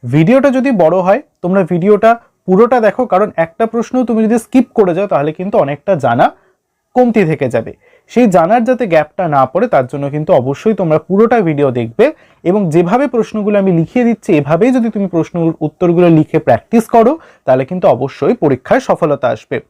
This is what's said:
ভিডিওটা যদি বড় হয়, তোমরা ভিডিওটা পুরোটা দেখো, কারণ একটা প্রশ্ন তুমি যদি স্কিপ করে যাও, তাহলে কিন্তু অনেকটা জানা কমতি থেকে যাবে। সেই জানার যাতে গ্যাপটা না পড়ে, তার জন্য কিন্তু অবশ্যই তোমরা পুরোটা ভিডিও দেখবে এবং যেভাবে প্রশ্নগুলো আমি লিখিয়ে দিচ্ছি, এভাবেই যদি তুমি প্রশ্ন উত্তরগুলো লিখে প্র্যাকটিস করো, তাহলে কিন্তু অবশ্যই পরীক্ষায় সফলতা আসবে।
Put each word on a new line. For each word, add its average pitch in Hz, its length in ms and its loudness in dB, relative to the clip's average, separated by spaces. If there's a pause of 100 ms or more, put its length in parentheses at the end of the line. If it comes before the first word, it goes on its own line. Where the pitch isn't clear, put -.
(100)
ভিডিওটা 226 400 4
যদি 254 200 -2
বড় 175 280 2
হয়, 196 240 0 (200)
তোমরা 185 220 0
ভিডিওটা 196 500 2 (320)
পুরোটা 226 340 2
দেখো, 220 260 0
কারণ 185 300 0
একটা 165 300 -4
প্রশ্ন 233 380 -4
তুমি 220 200 -2
যদি 226 140 0
স্কিপ - 360 -2
করে 185 200 2
যাও, 196 120 -2
তাহলে 151 260 -2
কিন্তু 196 260 -4
অনেকটা 147 360 -2
জানা 131 360 0 (640)
কমতি 240 300 2
থেকে 147 240 -2
যাবে। 113 280 -6 (320)
সেই 247 180 2
জানার 196 380 2
যাতে 247 220 -2
গ্যাপটা 165 420 -2
না 139 180 2
পড়ে, 202 220 -2
তার 135 180 0
জন্য 143 240 -8
কিন্তু 151 220 -2
অবশ্যই 143 420 0
তোমরা 160 240 0
পুরোটা 226 420 0
ভিডিও 147 300 0
দেখবে 123 420 -2 (300)
এবং 185 280 -2
যেভাবে 180 360 0
প্রশ্নগুলো 214 520 -4
আমি 190 140 0
লিখিয়ে 165 320 0
দিচ্ছি, 220 320 -2
এভাবেই 165 360 0
যদি 233 180 -2
তুমি 202 160 -4
প্রশ্ন 165 540 -2
উত্তরগুলো 175 480 0
লিখে 156 300 2
প্র্যাকটিস 156 480 -2
করো, 247 320 2 (260)
তাহলে 160 200 0
কিন্তু 180 240 -2
অবশ্যই 139 460 -2
পরীক্ষায় 170 460 0
সফলতা 156 480 -2
আসবে। 117 420 -6